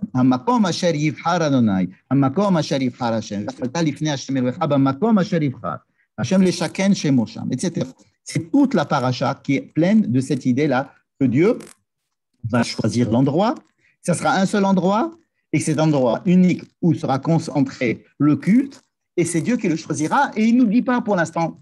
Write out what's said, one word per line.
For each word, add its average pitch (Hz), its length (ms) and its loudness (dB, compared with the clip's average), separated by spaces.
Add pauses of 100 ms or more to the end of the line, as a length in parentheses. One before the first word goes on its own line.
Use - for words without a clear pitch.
(140)
Hamakom 131 500 2
asher 170 320 0
yivhar 156 460 -2
Adonai, 113 460 2 (200)
Hamakom 139 480 2
asher 147 240 -2
yivhar 123 340 -4
Hashem, 104 320 -6
V'achalta 156 360 -6
lifnei 151 280 -2
Hashem 135 260 -6
Elohecha 127 320 -2
b'makom 143 500 2
asher 170 240 0
yivhar, 98 380 -6 (360)
Hashem 185 240 0
leshaken 185 540 0
shemo 131 320 2
sham, - 240 -10
et 127 80 -4
cetera. - 300 -4 (340)
C'est - 300 -8
toute 277 220 4
la 156 100 2
paracha 127 580 -2
qui 139 140 0
est - 180 -8
pleine 196 280 4
de 123 180 0
cette 131 260 -4
idée-là 131 460 0 (260)
que 139 60 0
Dieu 147 340 2 (880)
va 120 140 0
choisir 113 480 -2
l'endroit 139 440 2 (540)
ce 170 60 0
sera 151 260 0
un 196 60 4
seul 202 180 0
endroit, 196 460 0 (420)
et 160 60 0
que 156 60 -2
cet 147 140 -2
endroit 143 460 2
unique 180 380 4 (180)
où 165 140 2
sera 135 240 -2
concentré 135 880 -2 (100)
le 147 200 2
culte, - 460 0 (360)
et 165 80 0
c'est 165 160 -2
Dieu 240 160 -2
qui 208 100 -2
le 156 80 0
choisira, 160 580 -2
et 214 100 0
il 233 120 4
nous 262 80 4
dit 214 160 2
pas 247 220 0
pour 208 120 -2
l'instant 165 480 -2